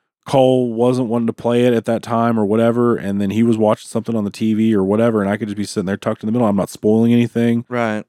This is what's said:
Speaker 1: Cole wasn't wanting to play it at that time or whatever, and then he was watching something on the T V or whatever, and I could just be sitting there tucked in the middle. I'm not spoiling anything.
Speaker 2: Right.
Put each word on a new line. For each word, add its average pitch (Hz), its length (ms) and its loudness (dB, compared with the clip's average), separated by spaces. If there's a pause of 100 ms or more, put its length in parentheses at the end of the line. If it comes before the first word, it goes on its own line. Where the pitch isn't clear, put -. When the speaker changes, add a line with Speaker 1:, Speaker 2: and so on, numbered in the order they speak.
(260)
Speaker 1:
Cole 127 460 2
wasn't 123 360 0
wanting 117 200 -2
to 110 40 -4
play 120 320 0
it 123 100 4
at 113 120 0
that 117 160 -2
time 117 360 0
or 107 60 0
whatever, 117 520 2
and 98 240 -4
then 98 100 -2
he 107 120 0
was 117 140 2
watching 107 320 0
something 113 260 -6
on 107 100 -2
the 101 60 -4
T 110 240 -4
V 110 200 2
or 98 100 2
whatever, 110 380 2
and 98 80 0
I 104 80 0
could 110 100 -6
just 101 80 -8
be 101 80 -6
sitting 95 220 -6
there 98 100 -4
tucked - 260 -6
in 107 40 -6
the 107 60 -2
middle. 120 140 2
I'm 104 100 2
not 92 140 -2
spoiling 113 420 2
anything. 117 560 0
Speaker 2:
Right. 113 400 -4